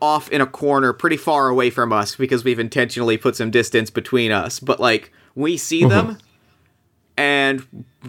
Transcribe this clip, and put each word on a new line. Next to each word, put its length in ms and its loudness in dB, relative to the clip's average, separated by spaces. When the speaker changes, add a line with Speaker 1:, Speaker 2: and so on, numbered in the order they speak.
Speaker 1:
off 300 0
in 100 2
a 60 2
corner 440 0
pretty 260 0
far 300 0
away 220 2
from 240 -2
us 220 -2
because 280 0
we've 140 0
intentionally 580 0
put 200 0
some 160 -4
distance 400 2
between 400 -2
us. 280 -4
But, 200 -2
like, 320 0
we 200 -2
see 260 -4
Speaker 2:
Mm-hmm. 80 6
Speaker 1:
them, 280 0
and, 720 -2